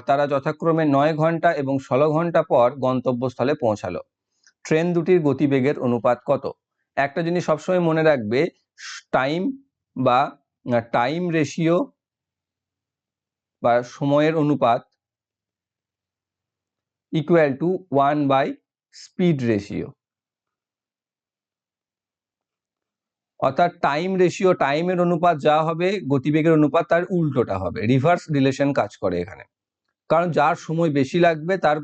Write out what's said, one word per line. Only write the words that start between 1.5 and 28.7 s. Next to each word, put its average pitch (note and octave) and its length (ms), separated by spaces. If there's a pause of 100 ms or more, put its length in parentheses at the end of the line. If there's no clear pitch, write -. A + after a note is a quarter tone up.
এবং C3+ 140 (120)
ষোলো C3+ 280
ঘন্টা E3+ 260 (100)
পর B2 160 (180)
গন্তব্যস্থলে B2+ 680 (100)
পৌঁছালো। F#2+ 380 (640)
ট্রেন D#3+ 300
দুটির F3 320
গতিবেগের C3+ 580
অনুপাত A#2+ 320 (120)
কত? C#3 140 (600)
একটা C#3 220
জিনিস E3+ 220
সবসময় F3 400
মনে D#3+ 200
রাখবে, B2 300 (720)
টাইম D3 300 (540)
বা, B2+ 240 (540)
আহ, A#2 100 (140)
টাইম C#3 240 (160)
রেশিও E3 400 (1900)
বা A#2+ 100 (240)
সময়ের D3 360 (100)
অনুপাত C#3+ 380 (2250)
equal D#3 380 (100)
to D#3+ 60 (400)
one D3+ 140 (100)
by C3+ 140 (580)
speed F3 340 (140)
ratio। G2 360 (3500)
অর্থাৎ F3 320 (160)
টাইম D3+ 220 (120)
রেশিও, F#3 320
টাইমের E3 520
অনুপাত F3 300 (120)
যা D3+ 100 (100)
হবে, E3 200 (240)
গতিবেগের D3+ 480
অনুপাত D#3+ 320
তার E3+ 120 (140)
উল্টোটা B2+ 460
হবে, G2+ 160 (120)
রিভার্স C#3+ 320 (120)
রিলেশন C#3 340 (100)